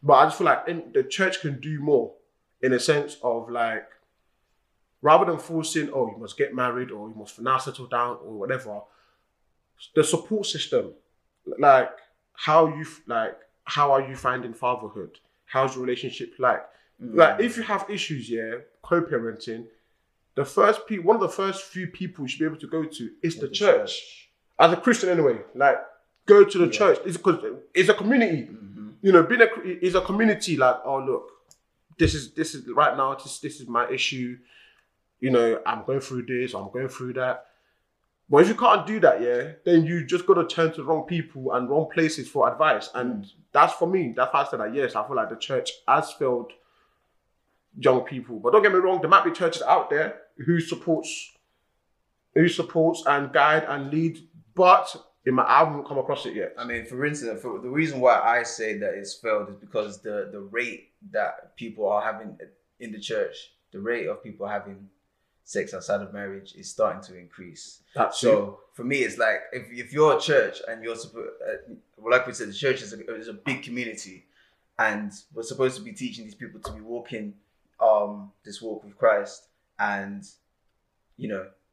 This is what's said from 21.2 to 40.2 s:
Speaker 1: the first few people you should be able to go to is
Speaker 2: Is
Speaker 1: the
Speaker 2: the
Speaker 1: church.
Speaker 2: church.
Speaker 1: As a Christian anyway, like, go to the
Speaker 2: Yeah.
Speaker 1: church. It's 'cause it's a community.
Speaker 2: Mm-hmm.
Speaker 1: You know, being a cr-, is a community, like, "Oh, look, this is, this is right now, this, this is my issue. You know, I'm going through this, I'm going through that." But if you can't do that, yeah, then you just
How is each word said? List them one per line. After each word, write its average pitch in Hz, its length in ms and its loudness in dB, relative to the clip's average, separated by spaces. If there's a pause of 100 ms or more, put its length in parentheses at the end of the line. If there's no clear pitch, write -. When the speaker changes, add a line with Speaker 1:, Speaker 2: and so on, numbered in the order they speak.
Speaker 1:
the 175 80 -2
first 196 340 -6
few 180 220 -10
people 170 380 -10
you 127 40 -10
should - 120 -10
be 156 40 0
able 156 140 -4
to - 100 -16
go 160 160 -4
to 147 200 -12 (180)
is 165 120 -4
Speaker 2:
Is - 60 -12
Speaker 1:
the 143 80 -6
Speaker 2:
the - 60 -10
Speaker 1:
church. 190 360 4 (100)
Speaker 2:
church. - 300 -20 (280)
Speaker 1:
As 165 140 8
a 175 40 0
Christian 196 320 2
anyway, 143 320 2 (140)
like, 139 240 4 (480)
go 202 180 12
to 202 140 2
the 170 80 6
Speaker 2:
Yeah. - 60 0
Speaker 1:
church. 196 340 4
It's 175 100 -6
'cause 170 260 2 (320)
it's 185 140 4
a 214 60 8
community. 202 480 2
Speaker 2:
Mm-hmm. 104 460 -16 (120)
Speaker 1:
You 196 120 6
know, 170 100 12
being 233 180 2
a 220 80 10
cr-, - 140 -6
is 180 320 -2
a 185 80 4
community, 202 560 0
like, 127 260 4
"Oh, 135 140 -2
look, 131 320 -4 (680)
this 160 160 2
is, 139 200 -10
this 156 200 -6
is 127 140 -14
right 135 260 2
now, 135 200 -2
this, - 260 -14
this - 200 -12
is 123 60 -16
my 117 220 -2
issue. 127 480 -6 (840)
You 131 100 0
know, 117 360 4
I'm 110 180 -4
going 135 160 -2
through 123 260 -10
this, 127 280 -6
I'm 98 160 -10
going 127 180 -8
through 127 260 -10
that." 127 320 -4 (840)
But 143 140 8
if 190 60 8
you 226 60 0
can't 214 320 4
do 214 140 -4
that, 165 220 6
yeah, 123 300 -2 (120)
then 165 220 6
you 170 180 -4
just 175 220 -4